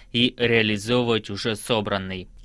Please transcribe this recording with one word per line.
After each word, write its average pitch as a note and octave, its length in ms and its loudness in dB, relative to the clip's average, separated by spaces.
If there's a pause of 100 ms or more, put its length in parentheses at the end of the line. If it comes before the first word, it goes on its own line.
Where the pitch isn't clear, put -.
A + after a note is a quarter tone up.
(120)
и A#2+ 260 0
реализовывать A2+ 920 2
уже G#2 240 -4
собранный. G2 760 -4 (160)